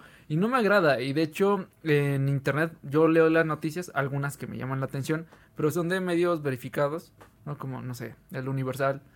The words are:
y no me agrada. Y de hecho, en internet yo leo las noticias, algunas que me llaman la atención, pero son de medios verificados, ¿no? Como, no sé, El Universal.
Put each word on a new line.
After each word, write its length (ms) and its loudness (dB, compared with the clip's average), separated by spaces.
y 80 -2
no 120 2
me 80 0
agrada. 440 4
Y 120 -2
de 100 2
hecho, 460 0
en 440 2
internet 440 0
yo 240 4
leo 240 6
las 160 4
noticias, 480 -6
algunas 420 -2
que 120 -10
me 100 -10
llaman 220 -6
la 60 -4
atención, 400 -4
pero 140 0
son 180 -2
de 120 0
medios 420 0
verificados, 680 -4
¿no? 100 -8
Como, 260 -10
no 120 -8
sé, 220 -12
El 160 -8
Universal. 520 -2